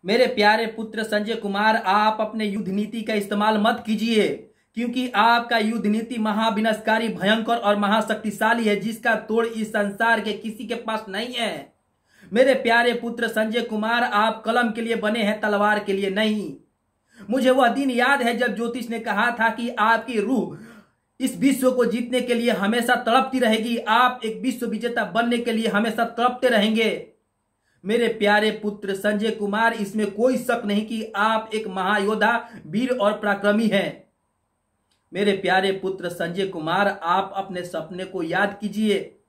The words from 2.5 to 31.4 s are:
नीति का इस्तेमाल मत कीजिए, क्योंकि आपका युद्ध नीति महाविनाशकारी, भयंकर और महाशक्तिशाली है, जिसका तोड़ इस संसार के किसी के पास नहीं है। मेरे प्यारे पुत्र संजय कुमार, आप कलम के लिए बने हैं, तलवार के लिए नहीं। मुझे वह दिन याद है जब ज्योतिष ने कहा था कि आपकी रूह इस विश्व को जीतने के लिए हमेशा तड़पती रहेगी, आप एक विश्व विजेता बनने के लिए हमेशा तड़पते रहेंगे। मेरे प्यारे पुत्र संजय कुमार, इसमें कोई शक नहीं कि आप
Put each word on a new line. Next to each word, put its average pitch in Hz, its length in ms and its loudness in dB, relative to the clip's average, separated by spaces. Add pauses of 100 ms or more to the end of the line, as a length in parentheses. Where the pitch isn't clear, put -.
नीति 214 340 -4
का 220 120 -4
इस्तेमाल 208 440 0
मत 226 280 2
कीजिए, 214 680 0 (200)
क्योंकि 247 360 -2
आपका 233 480 4
युद्ध 220 280 0
नीति 220 320 -2
महाविनाशकारी, 220 920 0
भयंकर 220 480 2
और 208 200 2
महाशक्तिशाली 214 920 0
है, 202 80 2
जिसका 220 380 -2
तोड़ 220 320 0
इस 220 220 -6
संसार 220 520 0
के 208 120 -4
किसी 214 340 -10
के 226 80 -6
पास 220 340 -6
नहीं 233 260 -8
है। 180 400 -6 (580)
मेरे 262 220 6
प्यारे 233 400 2
पुत्र 233 340 -4
संजय 220 340 0
कुमार, 226 420 0
आप 220 400 0
कलम 233 260 2
के 233 100 -6
लिए 226 160 -2
बने 214 260 0
हैं, 208 180 0
तलवार 208 440 2
के 196 80 -2
लिए 196 180 0
नहीं। 208 460 -2 (760)
मुझे 254 200 4
वह 254 180 6
दिन 269 220 0
याद 247 320 2
है 233 140 0
जब 240 180 0
ज्योतिष 233 340 -4
ने 220 120 -6
कहा 226 300 0
था 226 180 2
कि 233 220 -4
आपकी 226 500 0
रूह 190 380 -2 (640)
इस 254 160 -2
विश्व 254 360 4
को 247 120 2
जीतने 240 360 0
के 240 140 0
लिए 233 160 2
हमेशा 226 460 2
तड़पती 254 420 2
रहेगी, 226 400 2
आप 247 460 2
एक 214 180 -4
विश्व 247 240 -2
विजेता 220 380 -2
बनने 233 340 0
के 233 140 -2
लिए 220 160 0
हमेशा 214 360 0
तड़पते 254 440 0
रहेंगे। 220 580 2 (800)
मेरे 226 240 2
प्यारे 208 420 2
पुत्र 202 440 -6
संजय 208 360 0
कुमार, 208 420 0
इसमें 214 380 -2
कोई 233 260 2
शक 233 280 -2
नहीं 208 220 0
कि 220 300 -8
आप 220 380 0